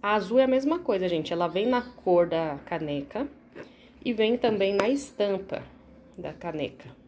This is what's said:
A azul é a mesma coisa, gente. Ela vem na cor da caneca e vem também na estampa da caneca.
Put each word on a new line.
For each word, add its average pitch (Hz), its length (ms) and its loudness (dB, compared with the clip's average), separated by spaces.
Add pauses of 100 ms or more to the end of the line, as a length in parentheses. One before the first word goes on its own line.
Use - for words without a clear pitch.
A 208 120 2
azul 208 240 2
é 269 60 8
a 262 40 2
mesma 269 300 2
coisa, 190 300 0
gente. 165 240 -2
Ela 175 160 0
vem 185 180 0
na 247 160 0
cor 175 460 2
da 160 360 -2
caneca 156 640 -6 (760)
e 247 80 -2
vem 220 240 2
também 208 360 2
na 202 160 2
estampa 208 760 -2 (520)
da 156 160 -10
caneca. 156 560 -8 (200)